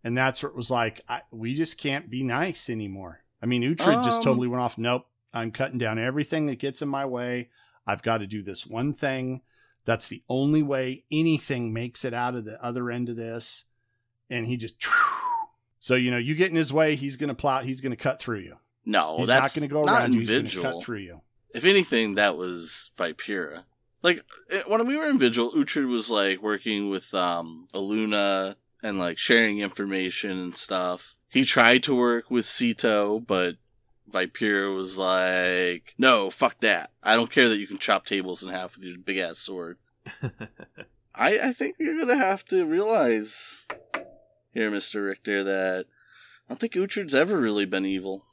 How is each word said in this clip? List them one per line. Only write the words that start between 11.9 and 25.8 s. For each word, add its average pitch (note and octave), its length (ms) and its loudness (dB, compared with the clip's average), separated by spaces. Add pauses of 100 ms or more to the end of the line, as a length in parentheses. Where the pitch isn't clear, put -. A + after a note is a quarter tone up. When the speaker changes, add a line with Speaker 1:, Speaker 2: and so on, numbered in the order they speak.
Speaker 1:
it B2 80 -2
out B2 220 -2
of A#2 100 -6
the G#2+ 200 -12
other A#2+ 260 -4
end A#2+ 180 -2
of A#2 80 -6
this." A2+ 480 -6 (640)
And A#2 180 -4
he B2 100 -2
just, A2+ 180 -10 (1040)
so, - 160 0
you B2 160 2
know, B2 80 -2
you C3+ 160 -4
get F3+ 160 0
in E3 60 -2
his C#3+ 160 0
way, D#3 240 2
he's C3+ 200 -8
gonna C#3 200 -4
plow, C3 260 0
he's B2+ 180 -6
gonna C3 160 -4
cut C3 220 -2
through A2 220 -6
you. E2+ 160 -18 (280)
Speaker 2:
No, D#2+ 340 2
Speaker 1:
He's F#2 100 0
not C3 140 8
Speaker 2:
that's C3+ 120 0
Speaker 1:
gonna D3 140 -2
go D3+ 160 0
Speaker 2:
not F#3+ 160 6
Speaker 1:
around A#2+ 60 2
Speaker 2:
in B2+ 80 4
Speaker 1:
you, A2+ 60 4
he's A#2 80 -4
gonna B2+ 140 4
Speaker 2:
Vigil. F#2 220 -6
Speaker 1:
cut E2+ 180 -4
through A2+ 160 -8
you. E2+ 220 -14 (340)
Speaker 2:
If A#2 100 -6
anything, C3+ 520 4
that G2+ 200 4
was F2 640 -8
Vipera. E2+ 680 -6 (380)
Like, F3 200 2 (280)
it, F#3+ 180 -4
when A3+ 180 2
we C#4 120 -2
were D#4 100 -2
in C4+ 100 2
Vigil, B2 340 4
Uhtred C#3+ 360 0